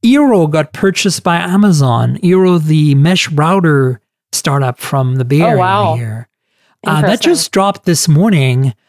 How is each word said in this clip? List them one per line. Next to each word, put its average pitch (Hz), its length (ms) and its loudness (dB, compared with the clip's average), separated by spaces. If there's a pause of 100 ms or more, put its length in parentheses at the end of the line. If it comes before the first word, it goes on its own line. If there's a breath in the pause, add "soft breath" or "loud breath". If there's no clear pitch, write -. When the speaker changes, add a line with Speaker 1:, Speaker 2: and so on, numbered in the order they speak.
Speaker 1:
Eero 240 440 2
got 151 240 -2
purchased - 520 -2
by 170 140 0
Amazon. 151 800 0
Eero, 180 440 2
the 151 320 2
mesh 165 360 2
router 151 720 0 (320)
startup 139 460 -4
from 131 380 -4
the 131 80 -2
Bay 143 180 0
Speaker 2:
Oh, 208 40 2
Speaker 1:
Area 226 120 2
Speaker 2:
wow. 185 380 0
Speaker 1:
here. 113 320 -10 (580)
Uh, 156 140 0
that 147 40 2
Speaker 2:
Interesting. 240 280 0
Speaker 1:
just - 200 -4
dropped 196 320 -2
this 175 240 -2
morning, 139 680 0 (140)